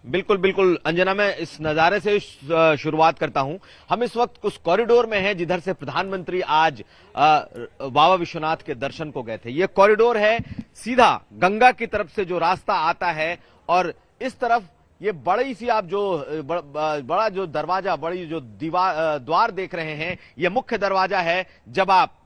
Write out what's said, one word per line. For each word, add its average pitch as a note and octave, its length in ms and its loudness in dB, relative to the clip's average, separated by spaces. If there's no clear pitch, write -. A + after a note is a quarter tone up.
बिल्कुल, G3+ 320 0
बिल्कुल F#3 480 2
अंजना, F3+ 280 2
मैं G3 240 0
इस E3 240 -10
नजारे D#3+ 380 2
से G#3 200 0
श-, - 320 -10
अ, D#3+ 240 4
शुरुआत D#3 440 2
करता C#3+ 220 -2
हूं। D3 160 -4
हम G#3 140 0
इस A3+ 140 -4
वक्त G#3+ 280 -4
उस G3+ 120 -4
कॉरिडोर A#3 480 4
में A3 140 -2
हैं G3 180 -2
जिधर F3 220 -2
से F3+ 140 -6
प्रधानमंत्री F3+ 680 -6
आज, D#3 420 0
अ, D3+ 240 4
बाबा D3 340 4
विश्वनाथ D#3+ 420 -4
के D3 180 -10
दर्शन C#3 360 -8
को C3 120 -8
गए A2 140 -8
थे। A#2 140 -12
ये E3+ 160 0
कॉरिडोर A3 500 4
है G#3+ 220 2
सीधा A3+ 460 4
गंगा G#3 380 4
की A#3 160 -6
तरफ G3+ 280 -6
से G3 100 -2
जो F3 120 -4
रास्ता F3 360 -2
आता E3+ 380 -2
है, D#3+ 280 -4
और F3 240 0
इस B3+ 180 -8
तरफ A#3 240 0
ये G3+ 100 -2
बड़ी G3+ 420 -2
सी A#3 140 -10
आप A3 180 0
जो, F#3+ 320 -2
अ, D3 240 -8
ब-, D3 360 -8
ब-, D3+ 280 -2
बड़ा G3 240 -2
जो F#3 180 -8
दरवाजा, E3+ 480 -4
बड़ी E3+ 300 -8
जो D#3 140 -8
दीवा-, D3+ 560 -2
अ, D#3 220 0
द्वार E3+ 340 0
देख F#3 240 -8
रहे D#3+ 180 -6
हैं, E3 240 -8
ये F3 120 0
मुख्य A3 280 -4
दरवाजा F#3+ 420 0
है F3 280 -2
जब F#3 220 0
आप F3+ 340 4